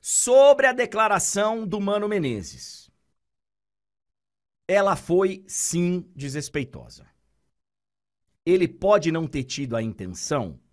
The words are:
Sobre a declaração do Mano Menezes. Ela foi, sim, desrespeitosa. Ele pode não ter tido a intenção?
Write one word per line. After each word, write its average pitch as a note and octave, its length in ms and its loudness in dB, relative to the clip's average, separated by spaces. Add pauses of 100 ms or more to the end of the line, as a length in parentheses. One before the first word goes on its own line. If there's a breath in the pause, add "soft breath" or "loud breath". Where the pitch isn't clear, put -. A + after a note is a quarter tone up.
Sobre C4+ 640 6
a B3+ 60 4
declaração A3 920 0
do G#3 140 -4
Mano G#3 280 -2
Menezes. A#2+ 800 -6 (1800)
Ela G3 300 2
foi, F#3+ 500 0
sim, F3 680 -4
desrespeitosa. C#3 920 -10 (1400)
Ele F3+ 200 4
pode F3+ 460 0
não E3 140 -4
ter C3+ 180 -6
tido B2+ 320 -8
a A2+ 60 -2
intenção? F#2+ 760 -6 (140)